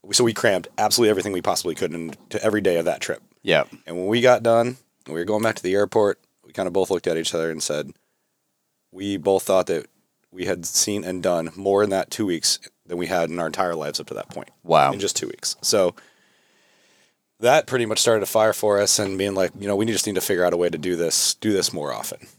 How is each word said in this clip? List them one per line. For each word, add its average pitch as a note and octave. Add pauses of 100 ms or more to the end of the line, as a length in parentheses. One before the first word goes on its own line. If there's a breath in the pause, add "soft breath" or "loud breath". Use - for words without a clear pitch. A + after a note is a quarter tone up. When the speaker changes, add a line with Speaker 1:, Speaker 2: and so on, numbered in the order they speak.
Speaker 1:
we, G2+
so B2+
we A2
crammed G2 (100)
absolutely A2
everything G2
we F2+
possibly E2+
could E2
into E2
every G#2+
day F2+
of E2
that E2+
trip. - (220)
Speaker 2:
Yep. D#2 (180)
Speaker 1:
And E2
when F#2
we A#2
got B2
done, A#2 (300)
and C#2+
we E2
were F2
going G#2+
back A2
to -
the F#2
airport, G2+ (240)
we -
kinda F#2
both F#2
looked F2+
at E2+
each E2
other E2
and D#2+
said, D2 (1000)
we G2
both F#2+
thought F#2+
that E2 (460)
we F2+
had F2+
seen -
and F#2
done E2+
more G2
in G#2
that F#2+
two -
weeks F2 (260)
than F2
we F2
had E2+
in E2+
our E2
entire E2+
lives D2
up -
to -
that G1+
point. - (140)
Speaker 2:
Wow. D2+
Speaker 1:
In G2+
just F#2+
two -
weeks. -
So F#2 (1500 soft breath)
that B2+
pretty A#2+
much G#2+
started A2
a -
fire A2
for G#2
us G2+
and G2
being G2
like, F#2
you G2
know, G2+
"We G#2+
just A2
need G2+
to F#2
figure F2+
out F2
a F2
way F2
to E2
do F2
this, E2
do A2
this F#2
more D2
often." - (100)